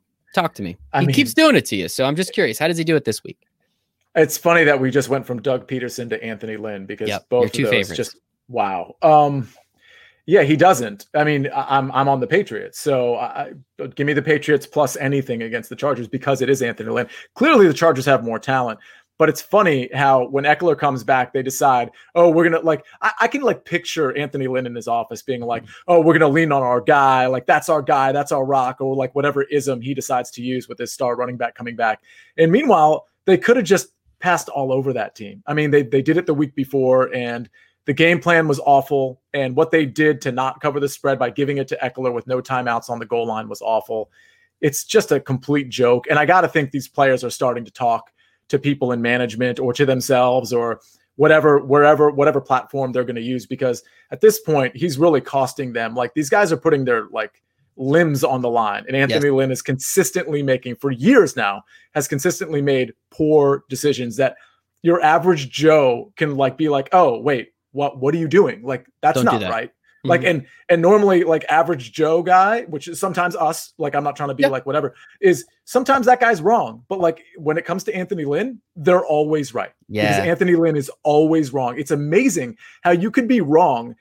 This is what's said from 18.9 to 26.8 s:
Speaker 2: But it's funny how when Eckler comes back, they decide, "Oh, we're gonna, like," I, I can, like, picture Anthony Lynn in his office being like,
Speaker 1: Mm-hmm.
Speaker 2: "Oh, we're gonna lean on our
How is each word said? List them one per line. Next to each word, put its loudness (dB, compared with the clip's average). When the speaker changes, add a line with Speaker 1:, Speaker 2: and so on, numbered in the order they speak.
Speaker 2:
But 4
it's -4
funny 2
how 2
when -2
Eckler 2
comes -2
back, 0
they -4
decide, 0
"Oh, 6
we're 4
gonna, 2
like," -2
I, 0
I 4
can, -6
like, -2
picture -4
Anthony -6
Lynn -4
in -12
his -12
office -6
being -6
like, -6
Speaker 1:
Mm-hmm. -20
Speaker 2:
"Oh, 6
we're 6
gonna 6
lean 2
on 2
our 0